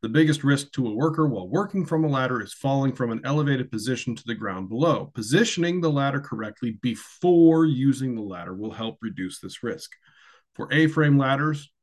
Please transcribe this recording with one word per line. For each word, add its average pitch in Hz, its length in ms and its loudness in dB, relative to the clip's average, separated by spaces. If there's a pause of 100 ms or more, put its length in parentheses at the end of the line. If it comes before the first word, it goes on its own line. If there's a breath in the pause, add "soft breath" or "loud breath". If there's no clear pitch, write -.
the - 60 -6
biggest 147 380 2
risk 139 260 0
to 127 160 -2
a 104 80 -4
worker 156 320 0
while 95 220 -4
working 190 360 -2
from 160 200 0
a - 20 -2
ladder 127 340 -2
is 98 120 -12
falling 135 400 0
from 120 180 -4
an 113 140 -6
elevated 139 440 0
position 117 460 -4
to - 100 -16
the 117 80 -6
ground 98 360 -8
below. 127 440 0
Positioning 170 680 0
the 165 100 0
ladder 139 300 -2
correctly 110 600 -8
before 165 840 4
using 131 500 2
the 110 60 -6
ladder 90 320 -10
will 107 180 -8
help 113 300 -10
reduce 92 400 -8
this 92 200 -14
risk. - 300 -8 (640 soft breath)
For - 180 -8
A-frame 147 460 4
ladders 139 520 0 (120)